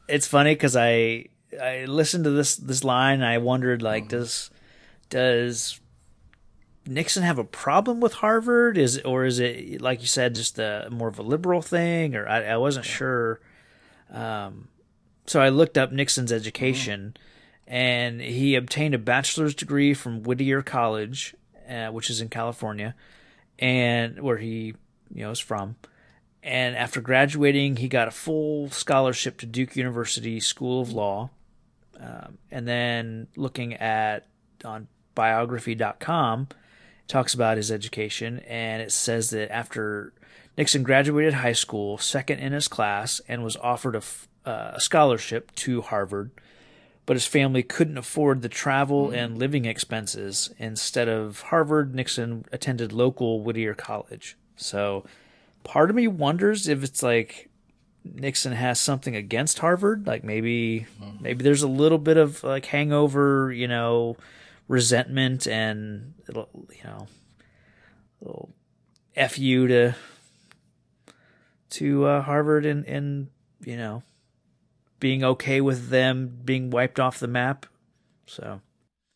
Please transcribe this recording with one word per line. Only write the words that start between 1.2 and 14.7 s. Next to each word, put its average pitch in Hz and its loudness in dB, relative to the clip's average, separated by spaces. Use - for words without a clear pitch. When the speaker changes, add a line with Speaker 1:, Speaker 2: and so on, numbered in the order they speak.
Speaker 1:
I 131 -6
listened 156 2
to 147 4
this, 143 2
this 131 -4
line 131 4
and 131 2
I 117 2
wondered, 123 0
like, 110 -2
Speaker 2:
Mm-hmm. 117 -4
Speaker 1:
does, - -6
does 120 0
Nixon 139 -2
have 170 2
a 113 -2
problem 202 0
with 233 2
Harvard? 226 4
Is, 131 4
or 131 0
is 123 0
it, 123 -4
like 123 -2
you 120 -6
said, 123 2
just 110 -4
a, 107 -4
more 117 -4
of 101 -6
a 101 -8
liberal 165 0
thing? 170 0
Or 107 -4
I, 110 0
I 110 0
wasn't 135 0
Speaker 2:
Yeah. - -6
Speaker 1:
sure. 120 -2
Um, 104 -10